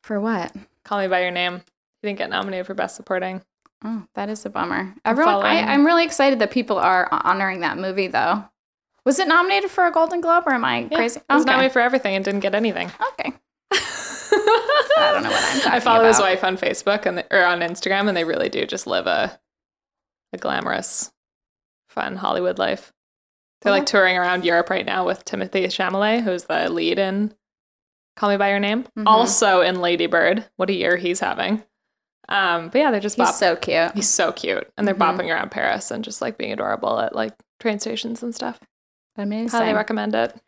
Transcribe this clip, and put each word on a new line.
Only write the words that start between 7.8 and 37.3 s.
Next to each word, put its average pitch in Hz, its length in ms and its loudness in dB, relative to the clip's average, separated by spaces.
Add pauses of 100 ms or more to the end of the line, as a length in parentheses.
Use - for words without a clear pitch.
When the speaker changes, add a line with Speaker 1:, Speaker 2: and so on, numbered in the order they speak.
Speaker 1:
though. 175 360 0 (600)
Was 254 120 4
it 381 80 2
nominated 370 440 2
for 359 160 2
a 339 40 2
Golden 330 300 0
Globe, 339 260 2
or 285 60 2
am 247 140 0
I 240 140 0 (100)
Speaker 2:
Yeah, 311 80 0
Speaker 1:
crazy? 226 220 -2
Speaker 2:
it - 120 -2
was 294 120 4
Speaker 1:
Okay. 262 60 2
Speaker 2:
nominated 262 220 4
for 254 80 2
everything 247 340 0
and 190 80 -2
didn't 202 180 -2
get 196 140 -2
anything. 180 360 -2 (220)
Speaker 1:
Okay. - 200 -6 (200)
Speaker 2:
<laughs> - 200 -12
I 523 1400 2
Speaker 1:
don't - 80 0
know - 80 -4
what - 240 0
I'm 269 80 0
talking - 180 2
Speaker 2:
follow 226 240 6
his 226 140 6
Speaker 1:
about. 196 100 4
Speaker 2:
wife 185 160 0
on 190 140 0
Facebook 196 480 -2
and, 175 240 -4
or 185 120 4
on 175 180 2
Instagram, 190 480 -2
and 190 60 0
they 170 100 0
really - 260 -2
do - 160 -4
just - 200 -8
live 90 200 -2
a, - 320 0 (960)
a - 20 -14
glamorous, - 720 -4 (800)
fun - 280 -6
Hollywood 180 420 -2
life. 196 340 -4 (680)
They're, 202 100 2
like, 196 120 4
Speaker 1:
Okay. - 80 -2
Speaker 2:
touring 185 260 4
around 180 260 -2
Europe 170 240 2
right 190 160 -2
now 185 220 -2
with 185 180 -4
Timothée 190 420 -4
Chalamet, 196 560 0
who's 180 220 -4
the 165 240 -2
lead 170 300 0
in 196 340 0 (840)
Call 202 120 0
Me 202 80 4
by 202 140 2
Your 202 100 0
Name. 214 240 -2
Speaker 1:
Mm-hmm. 214 240 -2
Speaker 2:
Also 220 540 6
in 180 180 2
Lady 175 260 0
Bird. 170 380 2 (120)
What 185 120 -2
a 202 60 0
year 180 240 0
he's 180 220 -2
having. 202 420 -2 (680)
Um, 175 400 0
but 247 100 0
yeah, 294 140 4
they're 202 80 0
just 202 160 -6
Speaker 1:
He's 185 100 2
Speaker 2:
bop- 170 80 0
Speaker 1:
so 175 220 2
cute. 165 360 0
Speaker 2:
He's 208 160 0
so 170 220 2
cute. - 480 -6
And 208 80 0
they're 196 80 2
Speaker 1:
Mm-hmm. 185 260 0
Speaker 2:
bopping 165 140 -4
around - 160 -4
Paris - 400 -2
and 220 140 -6
just, - 180 -8
like, 117 160 -6
being 104 140 -6
adorable 104 480 -2
at, 110 140 -2
like, 110 200 -4 (240)